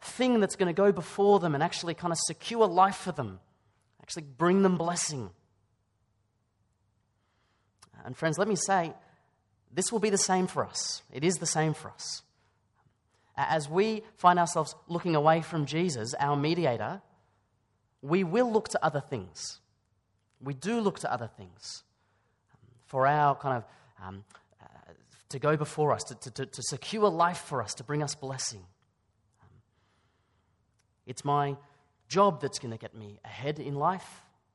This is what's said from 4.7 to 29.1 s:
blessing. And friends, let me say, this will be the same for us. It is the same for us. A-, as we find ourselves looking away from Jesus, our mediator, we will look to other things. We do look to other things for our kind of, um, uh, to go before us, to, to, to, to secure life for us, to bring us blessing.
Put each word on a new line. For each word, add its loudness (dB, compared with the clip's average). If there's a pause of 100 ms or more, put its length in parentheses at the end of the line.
blessing. -4 (2750)
And -12
friends, -2
let 2
me 2
say, 0 (800)
this -4
will 0
be 2
the 2
same 2
for -4
us. -8
It -6
is 2
the -8
same 0
for -10
us. -12 (1160)
A-, -2
as -2
we 0 (120)
find 6
ourselves 0 (140)
looking 0
away 6
from -2
Jesus, -2
our 2
mediator, 0 (1000)
we 0
will 2
look 0
to -2
other 0
things. -10 (840)
We -8
do -4
look 0
to -4
other -4
things -18 (1000)
for 0
our 4
kind -2
of, -8 (380)
um, -14 (360)
uh, -20 (640)
to -10
go 2
before 0
us, 0
to, -12
to, -14
to, -8
to -12
secure 0
life 2
for -4
us, -8
to -14
bring -2
us -4
blessing. -10 (2500)